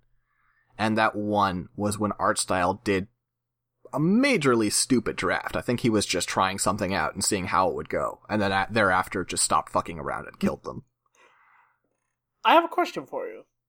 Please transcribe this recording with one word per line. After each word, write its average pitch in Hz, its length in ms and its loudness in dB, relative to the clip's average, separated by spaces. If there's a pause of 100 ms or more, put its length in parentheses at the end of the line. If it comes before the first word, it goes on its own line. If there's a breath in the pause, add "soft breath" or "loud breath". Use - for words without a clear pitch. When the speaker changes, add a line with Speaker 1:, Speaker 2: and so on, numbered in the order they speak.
(760)
Speaker 1:
And 110 200 0
that 110 180 2
one 101 600 0
was 101 240 -2
when 104 140 0
Artstyle 92 680 0
did 98 240 0 (840)
a 139 60 -2
majorly 156 720 4
stupid - 440 0
draft. - 400 -2
I 85 60 -4
think 120 200 -2
he 120 80 2
was 104 160 2
just - 240 -2
trying 95 280 0
something 98 360 -2
out 80 200 -2
and 98 100 -6
seeing 92 240 -2
how 92 220 2
it 80 60 -2
would 78 140 -10
go, 78 300 -4 (100)
and 104 120 0
then 98 100 0
a-, 95 180 0
thereafter 98 560 0
just - 180 -4
stopped - 280 0
fucking 85 280 -4
around 67 280 -8
and - 120 -18
killed 82 240 -4
them. 71 200 -12 (1600 soft breath)
Speaker 2:
I 226 80 6
have 330 120 8
a 330 40 -8
question 233 360 -4
for 123 220 -8
you. 104 160 -14 (260)